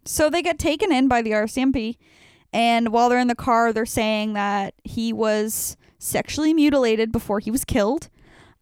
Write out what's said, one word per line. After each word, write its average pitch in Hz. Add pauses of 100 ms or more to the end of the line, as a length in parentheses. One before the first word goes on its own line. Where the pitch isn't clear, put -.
So 311
they 339
get 330
taken 330
in 262
by 240
the 220
R 214
C 254
M 269
P, 233 (560)
and 233
while 233
they're 247
in 247
the 240
car, 233
they're 220
saying 214
that 202 (100)
he 226
was 214 (220)
sexually -
mutilated 254
before 220
he 214
was 262
killed. 226 (540)